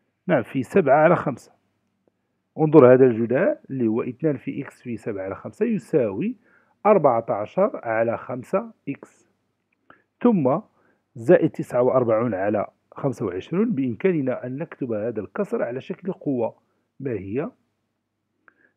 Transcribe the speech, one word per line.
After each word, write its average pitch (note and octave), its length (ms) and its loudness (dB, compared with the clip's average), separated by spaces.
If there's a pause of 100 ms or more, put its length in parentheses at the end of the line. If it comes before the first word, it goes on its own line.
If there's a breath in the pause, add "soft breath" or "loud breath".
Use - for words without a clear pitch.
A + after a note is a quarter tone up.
(260)
نعم، D3+ 160 0
في C3 200 -6
سبعة C#3 320 2
على D#3+ 220 6
خمسة. - 360 -6 (1080)
انظر D3 340 8
هذا C3 140 8
الجداء B2 640 0
اللي C3 160 -2
هو A2 160 -2
اثنان C3+ 340 -4
في C#3 260 -10
إكس - 200 -18
في A#2 140 -10
سبعة G2 280 -10
على F#2+ 100 -8
خمسة D#3 320 -6
يساوي D#3+ 680 -2 (500 soft breath)
أربعة C#3+ 420 4
عشر A#2 560 -2
على A2+ 340 0
خمسة F#3+ 540 -8 (160)
إكس، - 420 -16 (920 soft breath)
ثم F3 380 2 (540)
زائد C3+ 360 2
تسعة B2+ 320 -4
وأربعون A#2+ 520 2
على G2+ 320 -2 (260)
خمسة A#2 340 -6
وعشرون. E3 460 -4
بإمكاننا C3 720 -2
أن B2+ 100 -10
نكتب C#3+ 360 -8
هذا G#2+ 280 -6
الكسر G#3 420 -6
على - 180 -8
شكل F3+ 320 -12
قوة، B2 440 -4 (440)
ما C3+ 100 -8
هي؟ A2 400 -8 (1300 soft breath)